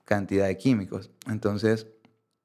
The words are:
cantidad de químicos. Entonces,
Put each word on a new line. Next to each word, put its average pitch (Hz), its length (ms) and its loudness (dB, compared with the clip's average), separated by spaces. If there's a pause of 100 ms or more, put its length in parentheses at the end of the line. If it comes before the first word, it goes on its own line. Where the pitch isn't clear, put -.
cantidad 98 420 0
de 95 100 0
químicos. 107 540 0 (160)
Entonces, 110 600 0 (580)